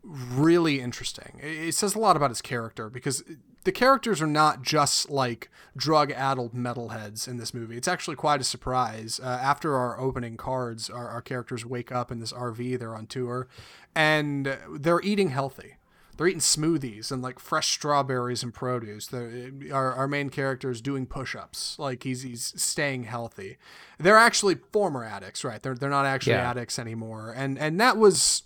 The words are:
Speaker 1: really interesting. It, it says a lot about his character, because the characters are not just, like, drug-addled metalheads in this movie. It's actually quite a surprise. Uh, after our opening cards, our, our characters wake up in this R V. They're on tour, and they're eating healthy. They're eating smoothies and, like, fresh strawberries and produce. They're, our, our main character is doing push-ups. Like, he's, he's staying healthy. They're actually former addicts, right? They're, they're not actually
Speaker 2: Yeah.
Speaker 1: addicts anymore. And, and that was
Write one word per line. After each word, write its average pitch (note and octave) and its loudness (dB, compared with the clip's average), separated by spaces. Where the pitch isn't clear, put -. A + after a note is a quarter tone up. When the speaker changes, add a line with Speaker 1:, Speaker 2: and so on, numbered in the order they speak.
Speaker 1:
really D3 4
interesting. - -8
It, D#3 -6
it D#3+ -2
says G3+ 0
a G#3+ -4
lot G3+ 8
about C#3+ 4
his A2+ -6
character, A2+ -6
because B2+ -4
the F#3 2
characters A#3+ 4
are D#3 2
not D3+ 4
just, - 2
like, B2+ -2
drug-addled C3+ 2
metalheads A2+ -6
in B2 -8
this A2 -8
movie. A#2 -10
It's B2 -4
actually F3 -2
quite D3 2
a B2 -4
surprise. A2+ -2
Uh, B2+ -8
after C3+ 0
our B2 -2
opening A2+ -4
cards, A#2+ -6
our, A#2+ -10
our A#2 -8
characters B2 -8
wake A#2+ -8
up B2 -4
in A#2+ -6
this A2+ -8
R B2 -6
V. B2 -4
They're A2+ -8
on A2 -12
tour, B2 -6
and D3 2
they're D#3+ 2
eating G3 2
healthy. C3+ -6
They're D#3 2
eating F3 2
smoothies C#3+ 0
and, C3 -4
like, B2+ -8
fresh - -2
strawberries C3 0
and B2 -6
produce. A2+ -6
They're, B2 -10
our, C3 0
our C3+ 0
main C#3+ -2
character C3+ -2
is A2+ -6
doing C3+ -2
push-ups. - -8
Like, C3 -6
he's, C3 -4
he's A#2+ -8
staying C3+ -2
healthy. A2 -10
They're F#3+ 8
actually G#3 6
former E3 0
addicts, G2 -10
right? A2 -6
They're, C3 -4
they're C#3 -2
not C#3 4
actually C3 2
Speaker 2:
Yeah. G#2+ 2
Speaker 1:
addicts A#2+ -6
anymore. A2+ -10
And, C3+ -4
and D#3 0
that A#3 4
was F#3+ 6